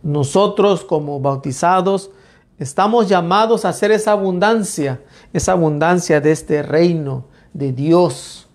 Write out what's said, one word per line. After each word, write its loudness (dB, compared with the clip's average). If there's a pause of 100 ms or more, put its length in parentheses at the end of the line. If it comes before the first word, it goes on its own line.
nosotros 0
como -4
bautizados -2 (480)
estamos 0
llamados 2
a 0
hacer -2
esa 2
abundancia, -2 (300)
esa 0
abundancia 2
de 4
este -2
reino 0 (280)
de -4
Dios 0